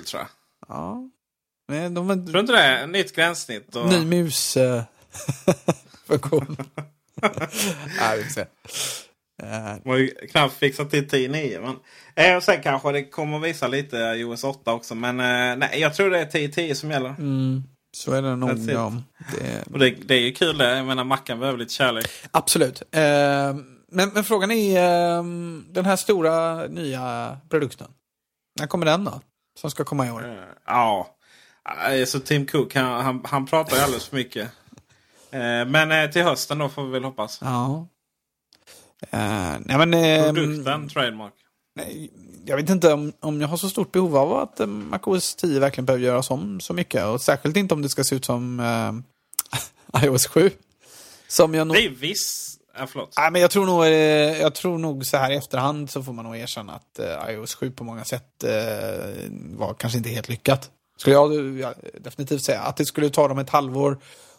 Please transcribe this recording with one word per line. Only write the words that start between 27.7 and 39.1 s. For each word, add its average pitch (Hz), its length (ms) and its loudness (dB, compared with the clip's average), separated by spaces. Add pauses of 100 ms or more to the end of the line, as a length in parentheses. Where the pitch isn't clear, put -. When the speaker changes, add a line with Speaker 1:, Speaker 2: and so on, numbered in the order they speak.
Speaker 2:
När 147 80 -4
kommer 170 180 0
den 165 180 4
då? 127 180 -8 (380)
Som 147 120 -6
ska - 120 -4
komma 135 240 -2
i 120 40 -6
år? 113 140 -12
Speaker 1:
Eh, 107 180 -16 (220)
ja. 110 500 2 (760)
Eh, 131 140 2
så 135 140 -2
Tim 139 280 0
Cook, 139 280 0
han, 127 280 0
han, 127 220 -2
han 135 200 -2
pratar 151 320 0
ju 139 60 4
alldeles 127 240 -2
för - 80 -10
mycket. 120 360 -6 (800)
Eh, 120 340 -2
men, 156 260 4
eh, 156 200 4
till 175 120 2
hösten 147 340 0
då 147 120 -2
får 147 140 -8
vi 131 80 -8
väl 131 120 -4
hoppas. 127 380 -8
Speaker 2:
Ja. 131 460 -4 (1200)